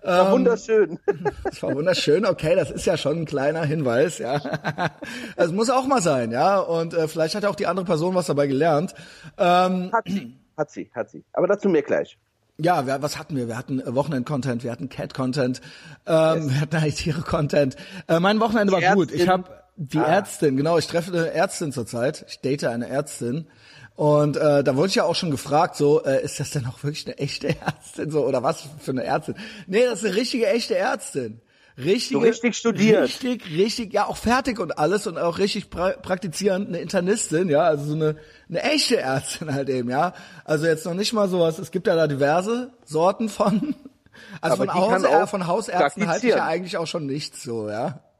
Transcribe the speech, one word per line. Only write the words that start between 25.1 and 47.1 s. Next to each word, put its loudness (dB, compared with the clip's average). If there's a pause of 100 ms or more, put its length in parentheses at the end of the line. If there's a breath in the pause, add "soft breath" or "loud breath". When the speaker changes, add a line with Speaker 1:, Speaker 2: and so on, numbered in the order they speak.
Speaker 2:
schon -2
gefragt, 0
so, 4
äh, 2
ist -8
das -6
denn -4
auch -10
wirklich -8
eine -10
echte -6 (120)
Ärztin, -8
so, 0
oder 0
was -2 (160)
für -10
eine -4
Ärztin? -4 (340 loud breath)
Nee, 2
das -2
ist -4
eine -2
richtige, 0
echte 0
Ärztin. -4 (360 soft breath)
Richtige, 0
Speaker 1:
So 2
richtig 4
studiert. 4
Speaker 2:
Richtig, -4
richtig, -2
ja, 2
auch -6
fertig 0
und -4
alles 0
und -8
auch 0
richtig -2
pra-, -2
praktizierend, -2
eine -6
Internistin, 0
ja, 4
also 2
so -2
eine, 0 (320 loud breath)
eine -6
echte 2
Ärztin -4
halt -2
eben, -2
ja. 0 (320 loud breath)
Also 0
jetzt 0
noch -4
nicht -2
mal 2
sowas, 2
es -12
gibt -2
ja 4
da 4
diverse 0 (140)
Sorten 2
von, 0 (680 loud breath)
also 2
Speaker 1:
Aber 0
Speaker 2:
von 0
Speaker 1:
die 2
kann 2
Speaker 2:
Haus-, 6
Speaker 1:
auch -2
Speaker 2:
von -4
Hausärzten 0
halte 0
ich 0 (280)
ja 4
Speaker 1:
praktizieren. 2
Speaker 2:
eigentlich -4
auch -2
schon -4
nichts -8